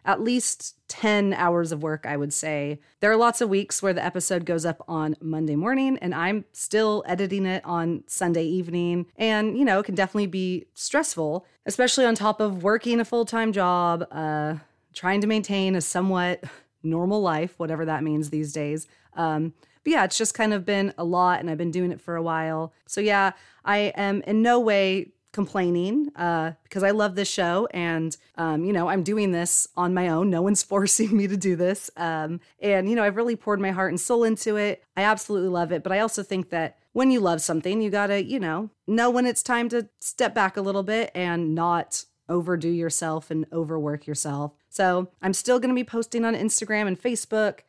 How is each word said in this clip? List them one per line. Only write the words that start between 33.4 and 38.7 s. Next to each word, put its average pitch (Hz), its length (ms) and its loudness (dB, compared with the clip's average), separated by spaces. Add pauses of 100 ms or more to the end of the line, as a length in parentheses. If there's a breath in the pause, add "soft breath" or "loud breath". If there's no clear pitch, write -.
my 190 120 0
heart 185 180 0
and 175 100 -2
soul 233 240 2
into 220 320 0
it. 208 260 -2 (140)
I 190 60 2
absolutely 208 460 2
love 170 240 0
it. 151 100 -2
But 185 100 -2
I 196 60 2
also 214 240 -2
think 185 280 -4
that 165 280 -4 (140)
when 262 180 4
you 254 80 4
love 170 240 2
something, 180 400 -2
you 208 80 0
gotta, 202 340 0
you 262 140 -4
know, 185 320 -4 (160)